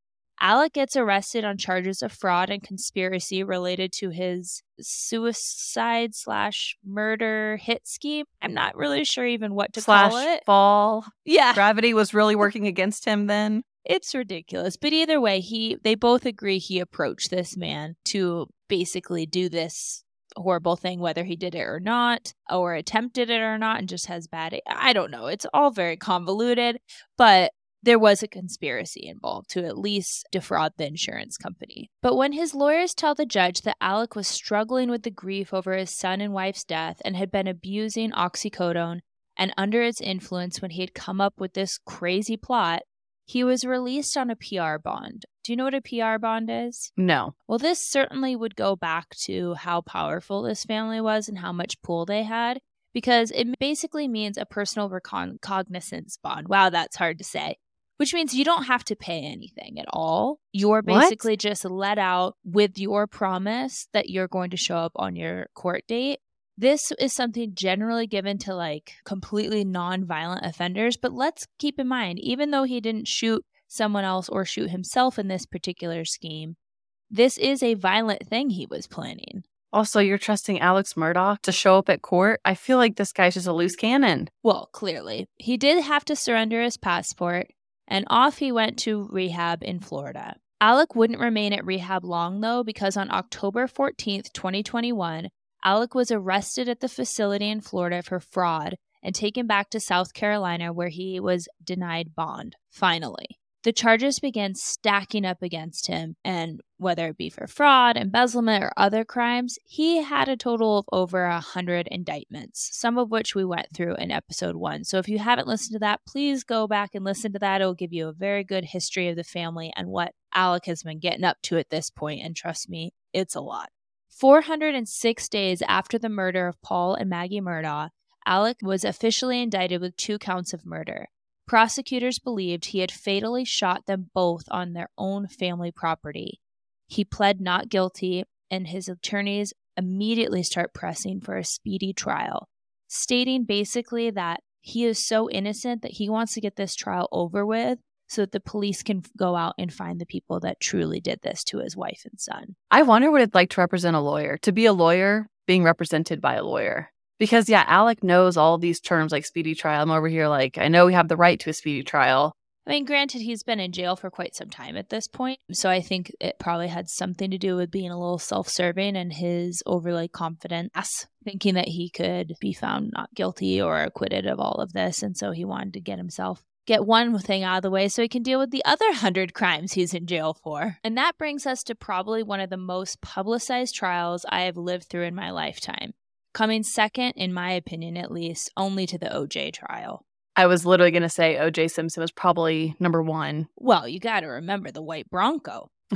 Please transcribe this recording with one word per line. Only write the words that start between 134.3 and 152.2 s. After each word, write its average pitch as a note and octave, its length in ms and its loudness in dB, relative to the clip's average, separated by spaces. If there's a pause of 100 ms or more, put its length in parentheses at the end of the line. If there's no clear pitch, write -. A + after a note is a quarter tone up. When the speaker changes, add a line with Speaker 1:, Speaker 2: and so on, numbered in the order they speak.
Speaker 1:
on F3 240 -4
their E3+ 240 -8
own G3 300 -4
family F3 420 -4
property. - 680 -6 (480)
He G3+ 180 -2
pled G3+ 340 2
not F#3 300 -2
guilty, F#3 540 0 (260)
and F#3 160 -4
his F3+ 200 -10
attorneys G3+ 680 -4 (200)
immediately G3 680 0
start F3 320 -4
pressing F3+ 480 -8
for F#3+ 160 -6
a F3+ 60 -6
speedy F#3+ 500 -6
trial, - 540 -4 (380)
stating B3 580 0
basically A3+ 640 -2
that F3 300 -4 (200)
he - 240 -4
is A3+ 220 0
so A3 240 2
innocent G#3+ 500 -4
that - 120 -10
he G#3 180 -4
wants A3 240 -2
to A3 80 -6
get G3+ 140 -4
this G3 180 -6
trial F3+ 380 -4
over F3+ 340 -2
with A#3 320 0 (300)
so - 140 -2
that G3 100 -2
the G3+ 80 -4
police G3+ 420 -4
can G3+ 160 -2
f-, F3 180 -10
go F3+ 180 2
out E3+ 240 -2
and F3+ 140 -6
find F3 260 -8
the E3+ 80 -8
people F3 340 -6
that - 200 -6
truly - 400 -2
did - 220 -4
this - 220 -6
to - 140 -6
his - 160 -8
wife - 300 -10
and - 160 -20